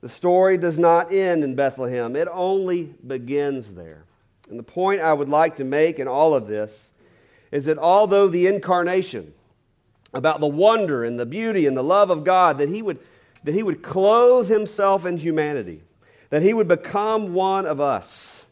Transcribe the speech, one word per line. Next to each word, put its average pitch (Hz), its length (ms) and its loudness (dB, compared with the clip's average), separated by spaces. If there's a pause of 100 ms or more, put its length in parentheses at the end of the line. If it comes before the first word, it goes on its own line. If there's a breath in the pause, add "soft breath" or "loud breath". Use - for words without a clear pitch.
The 123 80 -16
story 185 500 2
does 165 200 -2
not 170 340 4
end 185 300 0
in 131 140 -4
Bethlehem. 127 580 -2
It 165 160 -2
only 180 640 -4 (120)
begins 131 680 -6
there. 82 300 -20 (440)
And 117 100 -14
the 117 60 -14
point 190 360 -2
I 160 120 2
would 143 160 0
like 156 280 2
to 139 80 -6
make 151 340 0
in 131 80 -6
all 147 280 2
of 120 120 0
this 107 460 -10 (580 soft breath)
is 143 140 -4
that 156 140 0
although 196 500 4
the 175 180 2
incarnation, 180 880 -2 (800)
about 147 260 -2
the 151 60 0
wonder 165 580 2
and 117 140 -6
the 120 80 -4
beauty 196 400 -2
and 135 100 0
the 131 60 -4
love 185 280 2
of 156 140 -2
God, 175 340 2
that 143 100 0
he 196 120 -6
would, 202 180 -6 (460 soft breath)
that 147 100 -4
he 208 80 0
would 185 200 -4
clothe 233 680 4
himself 202 560 0
in 180 120 -4
humanity, 147 680 -4 (480 soft breath)
that 151 120 0
he 208 120 4
would 220 140 0
become 208 680 -2
one 190 320 0
of 151 140 -4
us. - 720 -6